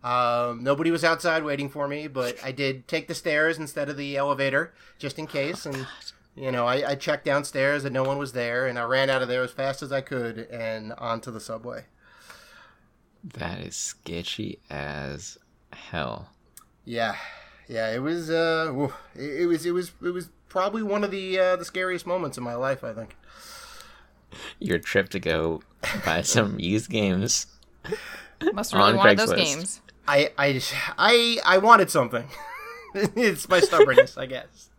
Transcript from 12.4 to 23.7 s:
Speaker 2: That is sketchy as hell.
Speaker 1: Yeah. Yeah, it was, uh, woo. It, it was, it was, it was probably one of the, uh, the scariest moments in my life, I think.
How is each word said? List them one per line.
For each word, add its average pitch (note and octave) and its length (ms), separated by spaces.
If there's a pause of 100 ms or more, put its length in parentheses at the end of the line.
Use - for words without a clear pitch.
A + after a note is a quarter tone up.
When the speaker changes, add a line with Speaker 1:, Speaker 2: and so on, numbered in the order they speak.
Speaker 2:
That F#2 360
is F2 160
sketchy - 840 (100)
as C#2+ 680 (360)
hell. - 560 (560)
Speaker 1:
Yeah. A#2 300 (520)
Yeah, A2+ 240
it A#2+ 80
was, D#3+ 300
uh, D#3+ 440
woo. C3+ 200 (220)
It, C#3+ 260
it F3 60
was, E3 180
it F3 60
was, F3 200 (120)
it F3 80
was F3+ 180 (180)
probably G3+ 360
one G#3 200
of G3+ 60
the, F#3+ 300
uh, F#3 160
the F3+ 100
scariest F3+ 400
moments E3+ 320
in B2 60
my A#2+ 100
life, C3 300
I A#2 100
think. G#2+ 240 (1400)